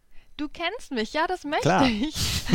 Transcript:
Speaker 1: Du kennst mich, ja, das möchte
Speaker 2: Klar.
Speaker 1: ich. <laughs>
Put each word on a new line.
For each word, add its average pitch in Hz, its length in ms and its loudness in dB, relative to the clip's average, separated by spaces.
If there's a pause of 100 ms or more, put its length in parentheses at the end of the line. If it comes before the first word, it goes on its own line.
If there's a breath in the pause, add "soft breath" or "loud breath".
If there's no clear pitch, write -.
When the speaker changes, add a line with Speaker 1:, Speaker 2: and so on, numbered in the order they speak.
(380 soft breath)
Speaker 1:
Du 294 120 -4
kennst 349 420 -6
mich, 226 220 -4
ja, 311 140 2
das 359 180 -4
möchte 302 160 0
Speaker 2:
Klar. - 260 6
Speaker 1:
ich. 240 600 0
<laughs> - 80 -2